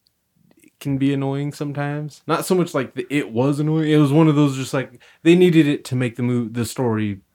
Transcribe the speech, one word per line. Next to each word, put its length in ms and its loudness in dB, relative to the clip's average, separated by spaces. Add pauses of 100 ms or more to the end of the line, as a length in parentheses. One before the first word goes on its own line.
(800)
can 180 -4
be 160 0
annoying 380 -4
sometimes. 760 -8
Not 180 -2
so 100 0
much 180 0
like 200 -4
the, 160 -8
it 220 -2
was 280 0
annoying. 320 0
It 60 4
was 160 4
one 140 6
of 80 4
those 200 2
just, 180 -8
like, 280 -6 (220)
they 120 6
needed 320 6
it 180 -2
to 100 -6
make 200 -2
the 80 -6
move, 300 -2
the 120 -2
story 560 -4 (140)